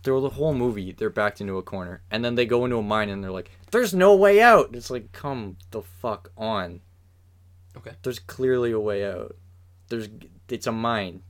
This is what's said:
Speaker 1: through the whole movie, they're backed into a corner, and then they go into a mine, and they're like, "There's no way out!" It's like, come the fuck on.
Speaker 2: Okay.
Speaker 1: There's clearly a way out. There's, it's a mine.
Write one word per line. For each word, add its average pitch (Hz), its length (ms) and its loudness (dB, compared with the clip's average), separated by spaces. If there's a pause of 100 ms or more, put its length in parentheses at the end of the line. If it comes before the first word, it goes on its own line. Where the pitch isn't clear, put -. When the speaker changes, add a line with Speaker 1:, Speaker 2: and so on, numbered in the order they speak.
Speaker 1:
through 135 180 2
the 139 80 -2
whole 147 240 -2
movie, 110 400 -2
they're 107 160 -4
backed 104 320 -2
into 95 160 -6
a 92 40 -4
corner, 92 480 -10
and 110 140 -4
then 120 120 -2
they 120 100 4
go 120 180 2
into 123 140 -2
a 110 60 -2
mine, 104 260 0
and 98 140 -8
they're 92 80 -8
like, 92 200 -10 (200)
"There's 220 220 0
no 190 220 8
way 202 260 8
out!" 226 320 8
It's 120 160 -14
like, 120 220 -8
come 113 460 -10 (140)
the 110 100 -10
fuck - 560 -10
on. 95 440 -6 (920)
Speaker 2:
Okay. - 160 -18 (120)
Speaker 1:
There's 123 160 -6
clearly 127 520 0
a 110 80 0
way 101 260 -2
out. 92 300 -8 (540)
There's, 113 180 -6 (400)
it's 120 200 -6
a 120 40 -2
mine. 110 580 -4